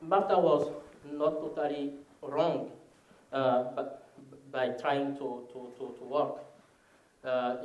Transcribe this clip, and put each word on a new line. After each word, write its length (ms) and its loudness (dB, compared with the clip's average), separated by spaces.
Martha 360 4
was 340 6
not 280 0
totally 540 -2
wrong, 480 0
uh, 340 2
but 340 -8
by 180 0
trying 480 0
to, 260 -6
to, 140 -12
to, 220 -10
to 40 -12
work. 400 -2
Uh, 420 0